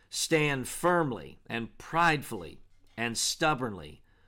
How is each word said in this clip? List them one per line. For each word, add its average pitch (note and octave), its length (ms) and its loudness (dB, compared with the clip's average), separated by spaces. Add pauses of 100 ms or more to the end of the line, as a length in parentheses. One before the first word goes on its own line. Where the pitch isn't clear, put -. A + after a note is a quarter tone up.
stand D3 580 0
firmly D3+ 800 0
and A2+ 300 -6
pridefully D3+ 840 0 (380)
and A2+ 200 -2
stubbornly A#2 840 -2 (260)